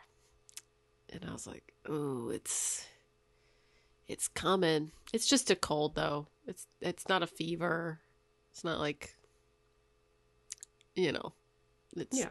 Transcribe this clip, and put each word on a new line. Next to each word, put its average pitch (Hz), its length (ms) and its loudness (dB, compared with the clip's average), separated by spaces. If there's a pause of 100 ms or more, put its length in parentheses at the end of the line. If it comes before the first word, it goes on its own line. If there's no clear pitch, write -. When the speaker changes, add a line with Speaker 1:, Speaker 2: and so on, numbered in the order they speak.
(1080)
Speaker 1:
And - 200 -12
I - 40 -8
was - 140 -10
like, - 280 -16 (160)
"Ooh, 135 400 -2
it's, - 560 -2 (1200)
it's - 200 -4
coming." 160 640 4 (200)
It's 226 140 0
just 262 240 6
a 185 60 6
cold, 151 400 2
though. 151 320 0 (180)
It's, - 200 -10 (140)
it's - 280 -4
not 185 160 4
a - 20 2
fever. 165 720 -2 (520)
It's - 120 -16
not 165 140 0
like, - 380 -2 (1800)
you 180 180 4
know, - 200 -6 (640)
it's, - 220 -4
Speaker 2:
Yeah. 240 120 0